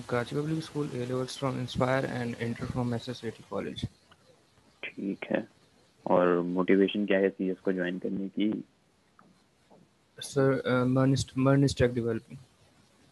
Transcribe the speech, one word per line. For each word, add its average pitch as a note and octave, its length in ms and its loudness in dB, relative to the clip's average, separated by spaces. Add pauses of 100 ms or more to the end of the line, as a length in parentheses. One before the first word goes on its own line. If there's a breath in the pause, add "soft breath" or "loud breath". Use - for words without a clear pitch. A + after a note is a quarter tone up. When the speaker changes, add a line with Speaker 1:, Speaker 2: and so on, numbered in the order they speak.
(100)
Speaker 1:
Karachi B2 260 -2
Public D#3 340 -4
School, D3 160 -4
A B2+ 260 -6
levels B2+ 260 -4
from B2+ 280 -2
Inspire C3 380 0
and A#2+ 420 -4
Inter A#2+ 300 -4
from A#2+ 180 0
एसएस A#2+ 260 -6
Sethi A2+ 220 -8 (100)
College। F#2+ 340 -6 (1000)
Speaker 2:
ठीक - 400 -8
है, - 240 -4 (580)
और F2+ 340 4
मोटिवेशन F#2+ 680 2
क्या G2 120 4
है G2 100 4
सीएस F#2 320 -4
को G2 120 -2
ज्वाइन F#2 260 -2
करने G2 300 -6
की? G#2 360 -2 (1600)
Speaker 1:
सर, C3+ 460 2
अ, B2 180 2
मर्न C3 300 4
स्ट-, - 240 -4
मर्न C#3 280 6
स्टैक B2 280 2
डेवलपिंग। A#2 440 -4 (720)